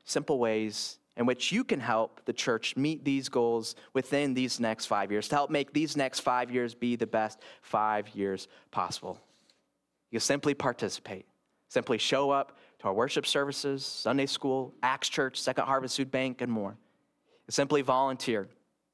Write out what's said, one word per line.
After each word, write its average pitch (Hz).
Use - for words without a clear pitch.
simple 143
ways 110
in 120
which 123
you 233
can 170
help 113
the 120
church -
meet 143
these 139
goals 117
within 139
these 127
next 113
five 101
years, 104
to 151
help 143
make 143
these 147
next 135
five 123
years 120
be 120
the 117
best 110
five 107
years 98
possible. 90
You 117
simply 143
participate. 120
Simply 120
show 139
up 139
to -
our 98
worship 131
services, 139
Sunday 135
school, 131
Acts 131
Church, 135
Second 131
Harvest 131
Food 135
Bank, 131
and 123
more. 101
Simply 143
volunteer. 131